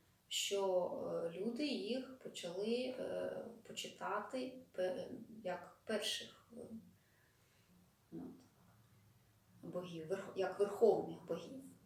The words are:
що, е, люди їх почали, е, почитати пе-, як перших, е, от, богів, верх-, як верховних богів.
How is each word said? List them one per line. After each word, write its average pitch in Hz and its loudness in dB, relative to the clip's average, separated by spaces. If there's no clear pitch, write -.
що, 190 4
е, 170 -2
люди 233 0
їх 254 0
почали, 226 0
е, - -2
почитати 214 -4
пе-, - 0
як - -4
перших, - -2
е, 233 -14
от, - -8
богів, 170 -6
верх-, 190 -2
як 185 2
верховних - 6
богів. - -4